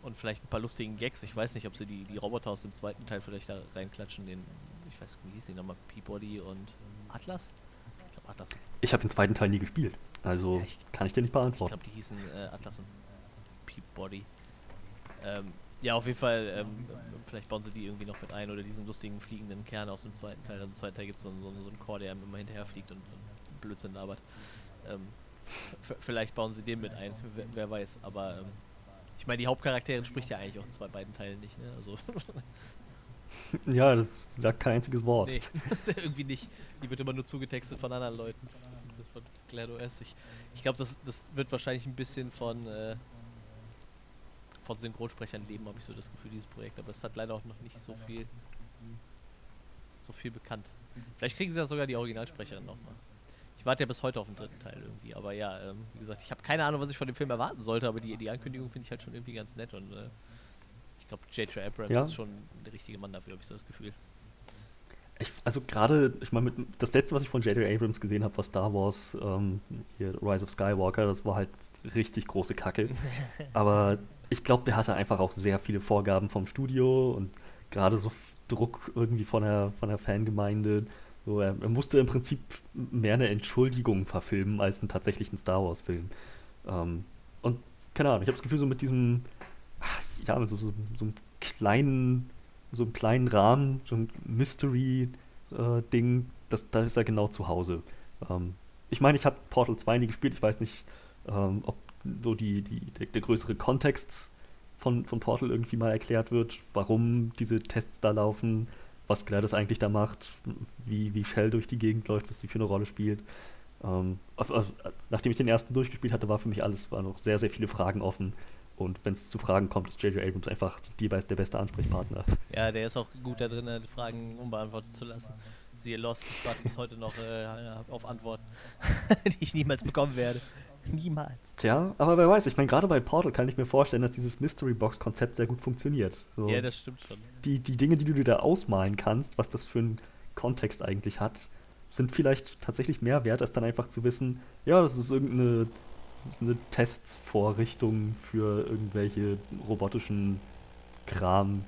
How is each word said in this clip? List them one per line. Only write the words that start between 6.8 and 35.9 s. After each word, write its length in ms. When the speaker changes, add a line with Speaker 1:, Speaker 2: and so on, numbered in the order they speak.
Speaker 1:
Atlas? 440
Ich 60
glaub, 160
Atlas. 200
Speaker 2:
Ich 120
hab 60
den 120
zweiten 240
Teil 140
nie 100
gespielt, 380
also 340
Speaker 1:
Ja, 80
ich 140
Speaker 2:
kann 160
ich 60
dir 80
nicht 120
beantworten. 420
Speaker 1:
Ich 40
glaub, 40
die 120
hießen, 220
äh, 120
Atlas 320
und 80
Peabody. 580
Ähm, 300
ja, 120
auf 100
jeden 140
Fall, 380
ähm, 280
vielleicht 240
bauen 140
sie 80
die 160
irgendwie 180
noch 160
mit 120
ein 180
oder 100
diesen 240
lustigen 340
fliegenden 460
Kern 240
aus 140
dem 100
zweiten 300
Teil. 160
Also 80
im 80
zweiten 200
Teil 120
gibt's 160
so 60
einen, 120
so 60
einen, 160
so 60
einen 100
Chor, 180
der 140
einem 100
immer 160
hinterherfliegt 540
und, 60
und 640
Blödsinn 340
labert. 260
Ähm, 200
v-, 180
vielleicht 360
bauen 160
sie 100
den 200
mit 120
ein, 180
wer, 180
wer 180
weiß, 320
aber, 360
ähm, 60
ich 60
meine, 100
die 80
Hauptcharakterin 580
spricht 260
ja 80
eigentlich 200
auch 80
in 60
zwei, 160
beiden 260
Teilen 280
nicht, 180
ne? 180
Also 260
<laughs> 1700
Speaker 2:
Ja, 240
das 400
sagt 240
kein 140
einziges 320
Wort. 240
Speaker 1:
Nee, 120
<laughs> 300